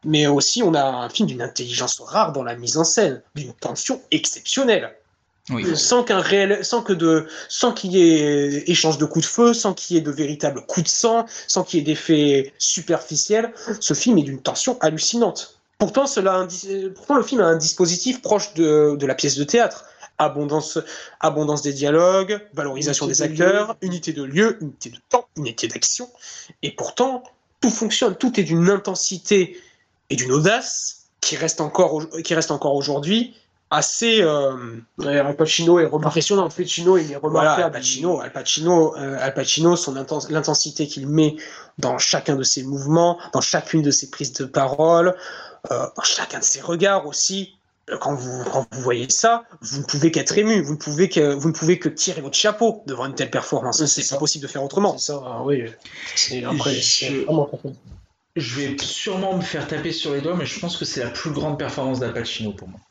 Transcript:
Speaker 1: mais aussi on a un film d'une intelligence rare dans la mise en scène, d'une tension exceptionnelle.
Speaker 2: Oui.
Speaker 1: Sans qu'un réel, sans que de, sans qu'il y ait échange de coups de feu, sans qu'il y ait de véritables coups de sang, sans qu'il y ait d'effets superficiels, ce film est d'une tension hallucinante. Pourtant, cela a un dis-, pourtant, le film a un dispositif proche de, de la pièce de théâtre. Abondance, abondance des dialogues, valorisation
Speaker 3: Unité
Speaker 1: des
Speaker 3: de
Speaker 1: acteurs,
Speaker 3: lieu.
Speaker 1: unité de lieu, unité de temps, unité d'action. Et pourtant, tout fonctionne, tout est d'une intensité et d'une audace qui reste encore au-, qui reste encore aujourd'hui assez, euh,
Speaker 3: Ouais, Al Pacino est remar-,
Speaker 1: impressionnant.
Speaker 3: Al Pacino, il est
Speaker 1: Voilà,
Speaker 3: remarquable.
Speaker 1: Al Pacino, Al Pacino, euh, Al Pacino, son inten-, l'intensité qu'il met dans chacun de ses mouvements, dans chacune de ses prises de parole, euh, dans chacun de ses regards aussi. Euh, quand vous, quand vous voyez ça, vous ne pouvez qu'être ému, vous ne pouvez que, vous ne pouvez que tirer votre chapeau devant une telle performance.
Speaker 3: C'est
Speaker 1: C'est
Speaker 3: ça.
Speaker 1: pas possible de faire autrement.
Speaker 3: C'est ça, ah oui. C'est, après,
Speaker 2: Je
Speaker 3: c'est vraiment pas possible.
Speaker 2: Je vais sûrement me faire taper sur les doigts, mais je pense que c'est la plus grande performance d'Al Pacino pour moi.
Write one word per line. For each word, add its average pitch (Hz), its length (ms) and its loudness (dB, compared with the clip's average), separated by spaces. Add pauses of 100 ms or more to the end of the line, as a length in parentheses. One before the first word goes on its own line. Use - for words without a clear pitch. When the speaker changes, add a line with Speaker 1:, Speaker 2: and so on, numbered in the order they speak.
Speaker 1:
mais 151 220 4
aussi 143 340 2
on 175 120 4
a 143 100 2
un 123 260 -2
film 208 180 0
d'une 127 140 -6
intelligence 120 600 -6
rare 170 300 0
dans 135 120 -6
la 120 120 -6
mise 120 220 -4
en 160 60 2
scène, 156 380 2 (140)
d'une 139 180 -10
tension - 480 -6 (100)
exceptionnelle. 240 800 0 (560)
Speaker 2:
Oui. 131 160 -2 (120)
Speaker 1:
Sans 247 260 2
qu'un 220 160 2
réel, 196 460 2
sans 240 160 -2
que 226 100 -4
de, 160 360 2 (200)
sans - 240 0
qu'il 185 220 -6
y 190 80 6
ait 147 680 4
échange 160 280 4
de 151 80 2
coups 156 200 0
de - 60 -6
feu, 233 220 6
sans 226 200 0
qu'il - 220 -4
y 165 40 6
ait - 40 -2
de 147 80 -4
véritables 143 540 -4
coups - 200 -2
de - 60 -2
sang, 226 340 2 (220)
sans - 160 2
qu'il - 160 0
y - 20 -2
ait 143 40 -4
d'effets 147 720 2
superficiels, 185 960 -2 (260)
ce - 140 0
film 220 240 4
est 151 60 4
d'une 135 180 -6
tension 240 400 -2
hallucinante. 165 760 0 (200)
Pourtant, 233 280 2
cela 190 280 2
a 185 40 2
un 185 100 0
dis-, 190 460 -8
pourtant, - 220 -2
le 240 80 4
film 240 160 -2
a 190 60 6
un 165 100 6
dispositif 175 680 0
proche - 340 0
de, 151 440 4
de 139 60 -2
la 131 100 0
pièce 135 220 -2
de 143 80 0
théâtre. 226 400 2 (320)
Abondance, 147 600 -2 (420)
abondance 151 400 0
des 147 120 -2
dialogues, 180 680 4 (120)
valorisation 143 520 -4
Speaker 3:
Unité - 220 0
Speaker 1:
des 160 100 -4
Speaker 3:
de 165 60 2
Speaker 1:
acteurs, 202 260 4
Speaker 3:
lieu. 208 180 -8
Speaker 1:
unité 180 260 -6
de 139 100 -6
lieu, 147 360 2
unité 135 300 -12
de 117 80 -20 (100)
temps, 240 200 0 (100)
unité 120 320 -6
d'action. - 400 -4 (520)
Et - 100 -6
pourtant, 254 520 -2 (380)
tout 233 80 4
fonctionne, 214 460 0
tout 247 220 0
est 202 60 2
d'une 165 260 4
intensité 196 880 0 (520)
et 139 80 -4
d'une 127 160 -2
audace 196 720 0 (160)
qui - 160 -2
reste 160 240 -4
encore 156 320 2
au-, 160 280 -6
qui 165 120 -2
reste 160 180 0
encore 143 240 0
aujourd'hui 147 600 -2 (340)
assez, 220 520 2
euh, 143 340 2 (420)
Speaker 3:
Ouais, 143 220 0
Al 139 160 0
Pacino 165 420 4
est 165 80 6
remar-, 151 220 0
Speaker 1:
impressionnant. 170 380 2
Speaker 3:
Al 156 60 -4
Pacino, 180 460 2
il 156 140 0
est 143 100 -8
Speaker 1:
Voilà, 156 340 4
Speaker 3:
remarquable. 170 200 0
Speaker 1:
Al 131 60 -8
Pacino, 143 400 -2
Al - 100 -10
Pacino, 160 640 2
euh, 139 240 -6
Al 135 140 -2
Pacino, 156 420 2
son 143 220 -4
inten-, 143 340 -6
l'intensité 151 560 -2
qu'il 143 200 -8
met 151 280 4 (420)
dans 127 220 -2
chacun 143 380 0
de 131 60 -2
ses 127 200 -2
mouvements, 156 560 2 (140)
dans 131 80 2
chacune 160 400 0
de 143 100 2
ses - 180 0
prises - 240 -10
de 139 120 -6
parole, 160 720 4 (540)
euh, 127 160 -2 (100)
dans - 80 -10
chacun - 360 -2
de - 60 -4
ses - 160 0
regards 175 460 0
aussi. 190 480 -4 (340)
Euh, - 80 -8
quand 143 180 -4
vous, 127 260 -8 (120)
quand 135 180 0
vous 135 100 -8
voyez 123 280 -2
ça, 233 340 2 (160)
vous 139 200 -10
ne 139 40 -6
pouvez 156 280 2
qu'être 151 260 0
ému, 214 240 4
vous 143 140 -4
ne - 20 -12
pouvez 151 320 0
que, 147 240 4
vous 139 160 0
ne - 40 0
pouvez 165 240 2
que 156 120 -2
tirer - 320 -4
votre 135 160 -4
chapeau 214 480 2
devant 127 200 -6
une 135 100 -8
telle 131 160 -4
performance. 123 480 -2
Speaker 3:
C'est 151 80 2
Speaker 1:
C'est 139 140 0
Speaker 3:
ça. - 140 -4
Speaker 1:
pas 139 60 0
possible 151 220 -2
de 139 60 -10
faire 139 140 -6
autrement. 190 340 0
Speaker 3:
C'est - 140 -6
ça, 143 140 -6
ah 120 180 -10
oui. 131 220 0 (500)
C'est, 123 300 -2
après, 139 280 0
Speaker 2:
Je 123 80 -2
Speaker 3:
c'est 135 440 0
vraiment 156 180 2
pas - 140 -6
possible. - 240 -12 (560)
Speaker 2:
Je 123 240 -6
vais 139 180 -4
sûrement 190 560 -4
me 180 60 -2
faire - 260 -6
taper 160 240 -4
sur 160 220 -4
les 139 80 -2
doigts, 165 160 -2
mais 156 80 -2
je - 120 -8
pense 170 200 -6
que 147 80 -6
c'est 131 180 -6
la 117 60 -6
plus - 220 -8
grande 143 280 -4
performance 131 400 -4
d'Al 120 140 -4
Pacino 110 400 -6
pour 95 160 -16
moi. 95 100 -18 (100)